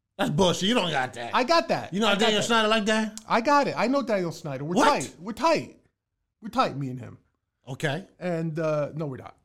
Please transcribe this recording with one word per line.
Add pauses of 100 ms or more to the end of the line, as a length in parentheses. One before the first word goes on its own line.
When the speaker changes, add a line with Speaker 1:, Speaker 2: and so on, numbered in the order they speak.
(180)
Speaker 1:
That's
bullshit.
You
don't
got
that.
Speaker 2:
I
got
that.
Speaker 1:
You
know
Speaker 2:
I
got
Speaker 1:
Daniel
Speaker 2:
that.
Speaker 1:
Snyder
like
that?
Speaker 2:
I
got
it.
I
know
Daniel
Snyder.
We're
Speaker 1:
What? (160)
Speaker 2:
tight.
We're
tight. (680)
We're
tight,
me
and
him. (500)
Speaker 1:
Okay. (120)
Speaker 2:
And,
uh,
no,
we're
not.